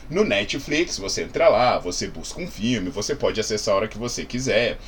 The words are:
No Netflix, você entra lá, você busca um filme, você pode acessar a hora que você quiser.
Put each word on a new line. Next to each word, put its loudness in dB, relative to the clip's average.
No 2
Netflix, 0
você -4
entra 4
lá, 6
você -4
busca -12
um -6
filme, -2
você -2
pode 0
acessar 0
a 4
hora 0
que -10
você -6
quiser. 0